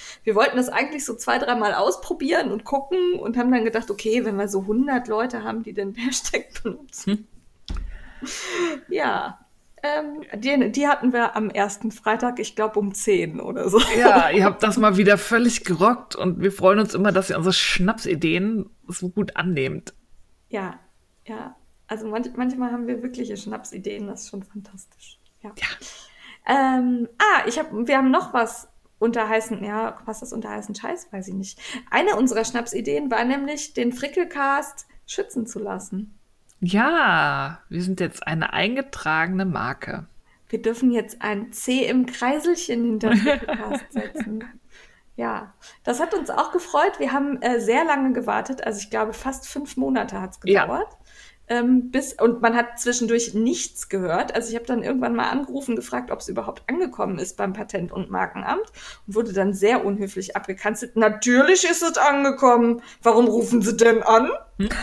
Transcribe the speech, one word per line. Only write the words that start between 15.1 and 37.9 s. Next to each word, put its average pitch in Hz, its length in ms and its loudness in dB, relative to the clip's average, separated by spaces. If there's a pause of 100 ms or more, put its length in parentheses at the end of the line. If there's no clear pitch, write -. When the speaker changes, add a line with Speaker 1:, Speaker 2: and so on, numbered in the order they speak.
Speaker 2:
völlig 233 460 2
gerockt 190 540 2
und 180 240 -2
wir 190 100 2
freuen 196 280 6
uns - 140 0
immer, 196 200 4
dass 190 160 2
ihr - 80 -2
unsere 175 160 2
Schnapsideen 185 1160 0 (180)
so 180 220 -8
gut - 280 -4
annehmt. 147 560 -4 (560)
Speaker 1:
Ja, 190 280 -8 (480)
ja. 233 300 -14 (320)
Also 220 200 -8
manch-, 226 280 -6
manchmal 254 380 -2
haben 240 140 -6
wir 233 140 -4
wirkliche 240 360 -8
Schnapsideen, 208 680 -10
das 196 160 -12
ist - 80 -16
schon 196 120 -12
fantastisch. - 760 -20 (240)
Ja. 214 140 -18
Speaker 2:
Ja. - 1200 -2
Speaker 1:
Ähm, 247 300 0 (100)
ah, 403 300 4
ich - 100 -2
hab, 311 140 -4
wir 240 260 2
haben 262 140 6
noch 339 220 2
was 233 340 -2 (320)
unter 233 300 0
heißen, 220 340 -2
ja, 220 420 -6
was 220 140 -10
das - 140 -14
unter 214 160 -8
heißen 208 260 -10
Scheiß, - 360 -10
weiß 190 180 -10
ich 185 60 -10
nicht. 190 220 -10 (320)
Eine 349 280 4
unserer 226 260 2
Schnapsideen 254 680 -4
war 233 140 0
nämlich, 277 500 -4
den 247 200 0
Frickelcast 285 920 -2 (200)
schützen - 400 -6
zu - 120 -12
lassen. 190 560 -10 (460)
Speaker 2:
Ja, 175 1000 2 (100)
wir 165 120 -6
sind 185 200 -2